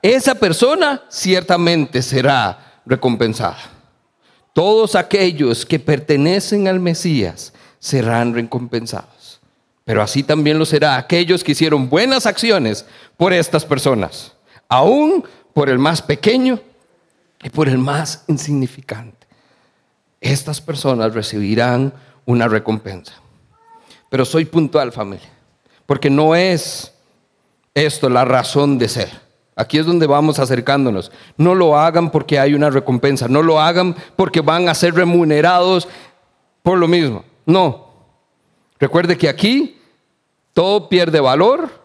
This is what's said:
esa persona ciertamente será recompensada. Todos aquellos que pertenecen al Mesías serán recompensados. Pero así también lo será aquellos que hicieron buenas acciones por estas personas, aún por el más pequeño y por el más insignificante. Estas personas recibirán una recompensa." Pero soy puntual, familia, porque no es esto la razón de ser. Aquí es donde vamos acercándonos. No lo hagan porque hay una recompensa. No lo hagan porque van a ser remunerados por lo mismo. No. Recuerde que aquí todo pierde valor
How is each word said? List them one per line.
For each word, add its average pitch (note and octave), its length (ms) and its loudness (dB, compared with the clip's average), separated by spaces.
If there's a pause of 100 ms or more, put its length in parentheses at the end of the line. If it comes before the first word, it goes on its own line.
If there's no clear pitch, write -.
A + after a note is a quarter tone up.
esa B3+ 320 2
persona C4 720 0
ciertamente E3+ 920 0
será B2+ 800 -2
recompensada. A#2 760 -2 (920)
Todos G#3 440 2
aquellos E3 680 0
que E3 140 -2
pertenecen D#3+ 880 0
al F#3 140 0
Mesías D#3+ 720 -4 (260)
serán A#2 560 -2
recompensados. A#2 1040 -8 (440)
Pero G#2+ 180 0
así C3+ 220 -2
también D3+ 340 0
lo D#3 60 2
será D3+ 320 2
aquellos F3 480 -2
que D3+ 80 -2
hicieron D3 360 0
buenas A#3 380 0
acciones G3 600 -2 (300)
por F3+ 160 2
estas D#3 320 0
personas, C3 680 -4 (360)
aún C#4 560 2 (280)
por C#3+ 160 0
el C3 100 2
más D#3 240 0
pequeño B3 560 0 (840)
y C#3+ 80 -12
por D3+ 180 0
el C3 100 2
más C#3+ 480 -4
insignificante. C3 1000 -6 (920)
Estas C#3 400 -4
personas B2+ 540 -2
recibirán A#2 800 -2 (320)
una A#2+ 220 0
recompensa." G#2+ 680 -4 (920)
Pero C3 160 0
soy D#3+ 200 -2
puntual, D3+ 480 -2
familia, G2 360 -12 (580)
porque C#3 220 -2
no D3+ 280 2
es F3 580 -2 (800)
esto D3 340 0
la B2 160 2
razón C3 540 0
de A#2 100 0
ser. - 220 -6 (460)
Aquí C3 220 -2
es D#3 80 0
donde E3+ 200 2
vamos D3 320 2
acercándonos. B2+ 760 -2 (240)
No F3 180 4
lo E3 240 4
hagan E3 320 2
porque C#3+ 280 -2
hay C#3+ 160 2
una D3 160 2
recompensa. C3 580 0
No C3+ 140 2
lo D#3+ 180 2
hagan E3+ 340 0 (220)
porque F#3 240 0
van E3 280 0
a D#3+ 60 0
ser E3+ 200 0
remunerados F3 960 2 (720)
por F3+ 160 2
lo E3+ 100 2
mismo. D#3+ 360 0 (200)
No. E3 440 0 (920)
Recuerde E3+ 360 0
que D#3+ 120 0
aquí A#3+ 520 -2 (720)
todo F#3+ 360 0
pierde E3+ 320 2
valor G3 500 2 (140)